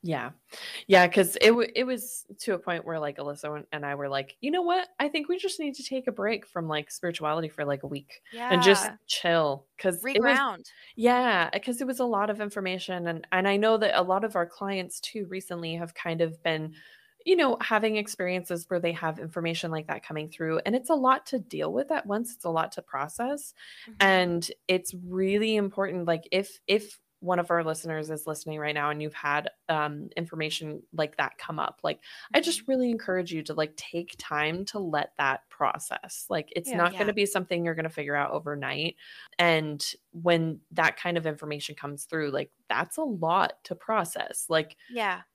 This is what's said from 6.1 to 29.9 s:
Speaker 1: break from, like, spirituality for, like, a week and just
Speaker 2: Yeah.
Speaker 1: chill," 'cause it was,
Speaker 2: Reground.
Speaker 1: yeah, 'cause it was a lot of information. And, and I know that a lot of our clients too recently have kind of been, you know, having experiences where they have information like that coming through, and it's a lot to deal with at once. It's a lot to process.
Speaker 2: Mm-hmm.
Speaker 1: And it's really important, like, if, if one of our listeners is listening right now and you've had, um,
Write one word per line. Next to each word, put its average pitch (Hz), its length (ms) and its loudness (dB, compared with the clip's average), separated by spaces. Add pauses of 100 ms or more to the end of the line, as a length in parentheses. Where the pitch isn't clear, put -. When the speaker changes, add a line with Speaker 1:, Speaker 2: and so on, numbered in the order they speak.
Speaker 1:
break 208 340 -2
from, 165 220 -6
like, 151 220 -2
spirituality 160 580 -2
for, 151 160 -6
like, 139 200 -2
a 143 40 -10
week 143 340 -10 (280)
and 180 120 6
just 196 280 6
Speaker 2:
Yeah. - 160 -16
Speaker 1:
chill," 156 640 0 (100)
'cause 185 360 0
it 214 100 4
was, 254 160 4
Speaker 2:
Reground. 220 320 -6 (240)
Speaker 1:
yeah, 233 540 4 (100)
'cause 240 200 -4
it 269 80 -2
was 254 120 -4
a 247 60 2
lot 208 240 2
of 208 100 -4
information. 185 680 -4
And, 165 240 -6
and 185 160 4
I 196 100 4
know 220 200 6
that 208 200 4
a 180 40 4
lot 185 220 2
of 214 120 -2
our 170 100 2
clients 190 540 -6
too 208 260 -8
recently 175 500 -6
have 165 180 -8
kind 165 280 -4
of 160 200 0
been, 156 320 0 (520)
you 359 100 6
know, 277 260 4
having 214 340 2
experiences 180 720 -4
where 175 100 2
they 170 120 0
have 160 280 -2
information 165 520 -2
like 156 160 -4
that - 160 -4
coming 156 260 -6
through, 160 360 0
and 220 100 2
it's 254 140 -2
a 330 60 6
lot 254 320 4
to 262 120 -2
deal 156 320 -4
with 269 200 -2
at 294 140 -2
once. 220 280 -2
It's - 120 -20
a 170 40 0
lot 160 220 0
to - 100 -10
process. 240 720 -6 (320)
Speaker 2:
Mm-hmm. 196 360 6
Speaker 1:
And 170 280 0 (180)
it's 185 260 0
really 190 640 0
important, 196 500 -2
like, 165 260 0
if, 190 360 -2
if 208 320 2 (200)
one 180 200 0
of 175 100 -2
our 170 140 4
listeners 156 460 -4
is 151 160 -6
listening 156 340 -6
right 151 140 -2
now 147 160 0
and 151 120 -4
you've 151 120 -6
had, 147 360 -2 (180)
um, 151 480 -2